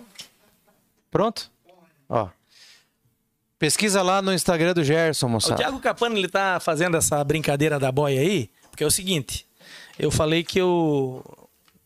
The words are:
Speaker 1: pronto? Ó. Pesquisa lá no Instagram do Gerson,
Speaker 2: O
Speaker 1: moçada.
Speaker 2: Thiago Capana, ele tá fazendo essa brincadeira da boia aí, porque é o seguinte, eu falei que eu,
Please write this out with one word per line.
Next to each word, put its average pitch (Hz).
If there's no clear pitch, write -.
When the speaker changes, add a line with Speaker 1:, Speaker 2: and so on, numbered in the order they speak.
Speaker 1:
pronto? 208
Ó. 110
Pesquisa 190
lá 190
no 190
Instagram 170
do 170
Gerson, 156
Speaker 2:
O -
Speaker 1:
moçada. 113
Speaker 2:
Thiago 262
Capana, 233
ele 185
tá 190
fazendo 165
essa 147
brincadeira 143
da 131
boia 139
aí, 165
porque -
é 147
o 147
seguinte, 185
eu 151
falei 165
que -
eu, 151